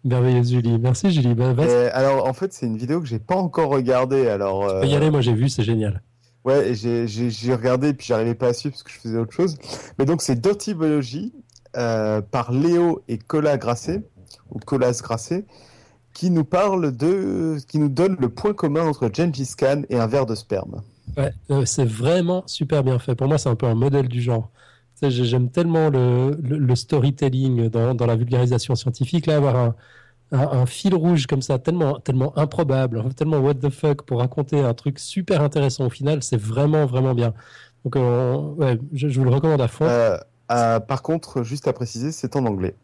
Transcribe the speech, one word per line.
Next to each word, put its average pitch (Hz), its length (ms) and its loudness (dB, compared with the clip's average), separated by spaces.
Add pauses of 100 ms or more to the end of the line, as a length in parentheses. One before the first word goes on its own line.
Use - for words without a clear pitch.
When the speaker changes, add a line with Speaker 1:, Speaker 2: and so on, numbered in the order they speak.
Speaker 1:
Merveilleuse 123 480 2
Julie. 117 300 2
Merci 127 320 2
Julie. 120 220 2
Bah, 123 180 2
vas-y. 123 160 2
Speaker 2:
Euh, 123 240 4
alors, 131 340 2
en 131 60 0
fait, 190 200 -6
c'est - 140 -8
une 110 120 -4
vidéo 139 220 -2
que 156 60 -8
j'ai 113 140 -6
pas 180 160 -2
encore 165 340 0
regardée, 131 560 2
alors, 98 400 0
Speaker 1:
Tu 95 140 0
peux 135 80 2
y 143 60 2
Speaker 2:
euh, - 20 2
Speaker 1:
aller, 156 140 2
moi 147 100 2
j'ai 120 140 2
vu, 123 140 2
c'est 123 140 -2
génial. 107 400 -2 (420)
Speaker 2:
Ouais, 131 260 4
et 123 40 0
j'ai, 117 320 -2
j'ai, 113 220 -4
j'ai 117 260 -2
regardé, 127 380 0
puis - 140 -8
j'arrivais 117 280 0
pas 123 140 -2
à 120 60 2
suivre 143 180 -6
parce - 120 -18
que - 60 -20
je - 80 -20
faisais 113 200 -4
autre 113 140 -4
chose. 170 260 0 (400)
Mais 135 80 2
donc, 160 160 0
c'est 123 180 0
Dirty 202 320 0
Biology, 156 640 -2 (420)
euh, 110 460 0
par 120 300 -4
Léo 170 560 2
et 117 100 -4
Cola 147 400 0
Grasset, 123 440 -4 (480)
ou - 80 -12
Colas 123 440 0
Grasset, 170 420 -6 (680)
qui 180 160 -2
nous 160 140 2
parle 180 520 0
de, 160 640 -2 (100)
qui 151 100 -4
nous 147 120 2
donne 175 280 2
le 123 120 0
point 208 240 -2
commun 160 320 0
entre 131 260 -2
Gengis 143 460 -2
Khan 139 320 2
et 120 80 0
un 113 80 2
verre 131 200 0
de 110 80 -4
sperme. - 460 -8 (380)
Speaker 1:
Ouais, 139 140 -2 (180)
euh, 135 160 2
c'est 139 180 0
vraiment 170 640 0
super 147 360 -2
bien 127 160 2
fait. 123 160 -2
Pour 131 120 0
moi, 151 100 2
c'est 139 140 0
un 113 60 2
peu 127 100 -2
un 113 80 2
modèle 135 340 2
du 120 140 -2
genre. 117 280 -2 (440)
Tu - 60 -16
sais, 139 100 2
j'ai-, 123 160 0
j'aime 123 240 2
tellement 160 400 2
le, 131 520 2
le, 139 140 -2
le 127 200 2
storytelling 131 920 0
dans, 117 260 0
dans 117 120 0
la 117 100 2
vulgarisation 123 580 0
scientifique. 131 520 -2
Là, 151 100 4
avoir 139 200 4
un, 120 180 2 (580)
un, 131 80 2
un 127 260 2
fil 190 280 0
rouge 160 320 2
comme 135 160 -2
ça, 131 160 -2
tellement, 160 420 0
tellement 131 380 -2
improbable, 131 640 0 (120)
tellement 156 240 0
what 139 160 2
the 135 160 -2
fuck, 147 320 -2
pour 123 160 -4
raconter 131 420 -2
un 123 140 2
truc 139 240 -6
super 180 440 -2
intéressant 139 440 0
au 117 40 0
final, 139 320 -2
c'est - 140 -2
vraiment, 139 500 2
vraiment 127 280 0
bien. 117 200 0 (500)
Donc, 135 120 -4
euh, 123 380 2 (220)
ouais, 131 220 0 (140)
je, 143 160 -4
je 131 100 0
vous 131 60 2
le 127 60 4
recommande 143 300 2
à 117 80 2
fond. - 180 -2
Speaker 2:
Euh, 117 300 4 (340)
euh, 117 300 4
par 127 220 -6
contre, 160 400 -4
juste 139 260 -4
à 131 40 0
préciser, 123 400 -6
c'est 135 240 -6
en 135 100 2
anglais. 95 380 -2